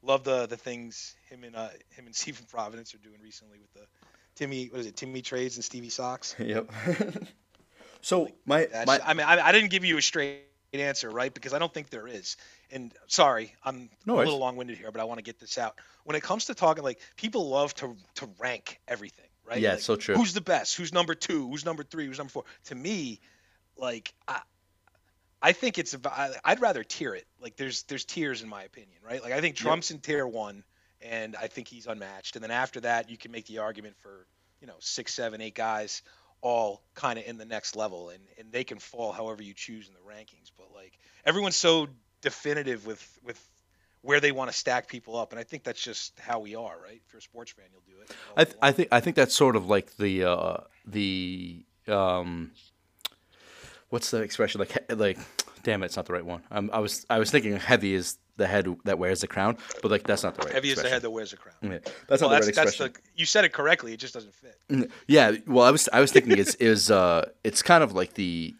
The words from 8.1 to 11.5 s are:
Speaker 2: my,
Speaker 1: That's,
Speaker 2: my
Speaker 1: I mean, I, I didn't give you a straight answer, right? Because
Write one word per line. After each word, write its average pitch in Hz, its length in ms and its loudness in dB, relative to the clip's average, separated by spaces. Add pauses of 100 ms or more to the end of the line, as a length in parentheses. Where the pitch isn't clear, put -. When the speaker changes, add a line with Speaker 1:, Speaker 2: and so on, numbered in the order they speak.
Speaker 2:
my, 151 240 4
Speaker 1:
That's, 113 160 -4
Speaker 2:
my 135 180 6
Speaker 1:
I 156 100 4
mean, 151 120 0
I, 170 220 8
I 175 40 8
didn't 208 180 6
give 185 140 0
you 160 140 2
a 143 40 0
straight 139 420 -2 (280)
answer, 139 380 -4
right? 123 220 -4
Because 131 200 -12